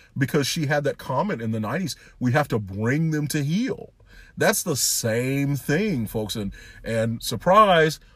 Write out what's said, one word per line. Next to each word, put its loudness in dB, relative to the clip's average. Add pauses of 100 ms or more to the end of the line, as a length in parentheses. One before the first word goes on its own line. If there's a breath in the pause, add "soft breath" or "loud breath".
(160 loud breath)
because 0
she -2
had 0
that -2
comment -2
in -4
the -4
nineties, -4 (240 loud breath)
"We 2
have 2
to 0
bring 0
them -2
to -2
heel." -2 (460 loud breath)
That's 2
the -2
same 0
thing, 0
folks. -4
And, -4 (320 loud breath)
and -2
surprise, 4 (180 soft breath)